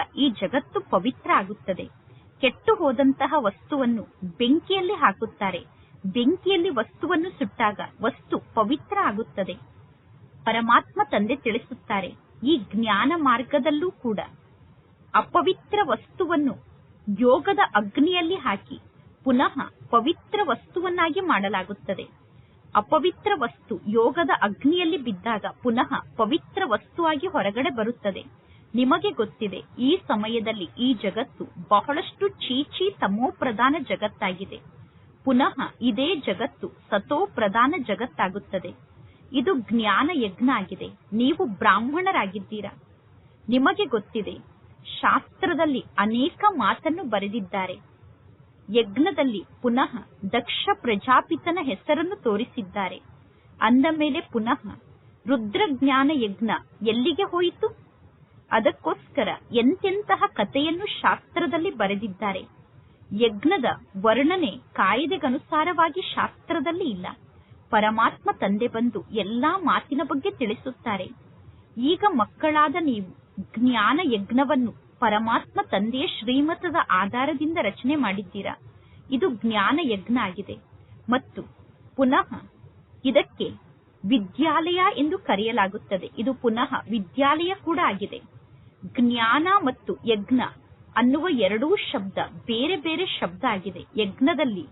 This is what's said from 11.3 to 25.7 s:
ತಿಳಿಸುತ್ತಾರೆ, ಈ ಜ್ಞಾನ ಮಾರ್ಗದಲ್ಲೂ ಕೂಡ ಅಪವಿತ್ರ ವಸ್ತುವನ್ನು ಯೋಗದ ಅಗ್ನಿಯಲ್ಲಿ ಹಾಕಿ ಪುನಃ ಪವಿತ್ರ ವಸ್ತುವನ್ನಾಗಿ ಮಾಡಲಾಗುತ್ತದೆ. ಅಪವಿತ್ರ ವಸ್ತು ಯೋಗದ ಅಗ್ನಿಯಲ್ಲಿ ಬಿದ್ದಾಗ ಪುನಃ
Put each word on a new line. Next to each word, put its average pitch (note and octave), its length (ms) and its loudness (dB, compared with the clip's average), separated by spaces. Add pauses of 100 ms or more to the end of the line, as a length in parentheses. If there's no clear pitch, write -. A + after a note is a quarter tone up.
ತಿಳಿಸುತ್ತಾರೆ, A#3+ 760 -6 (340)
ಈ D4 120 4 (120)
ಜ್ಞಾನ A3 500 2
ಮಾರ್ಗದಲ್ಲೂ D4 760 0 (100)
ಕೂಡ G#3+ 180 -2 (960)
ಅಪವಿತ್ರ F4 680 0
ವಸ್ತುವನ್ನು D4 720 -2 (540)
ಯೋಗದ B3 540 4 (140)
ಅಗ್ನಿಯಲ್ಲಿ E4 640 2
ಹಾಕಿ B3+ 400 -6 (440)
ಪುನಃ C4 320 2 (360)
ಪವಿತ್ರ C#4+ 540 0
ವಸ್ತುವನ್ನಾಗಿ F4 800 -2
ಮಾಡಲಾಗುತ್ತದೆ. G3+ 840 -2 (720)
ಅಪವಿತ್ರ D#4 600 2
ವಸ್ತು A#3+ 380 -6 (140)
ಯೋಗದ B3+ 440 2 (100)
ಅಗ್ನಿಯಲ್ಲಿ D#4+ 560 2
ಬಿದ್ದಾಗ A3+ 480 -4 (160)
ಪುನಃ B3 300 0 (240)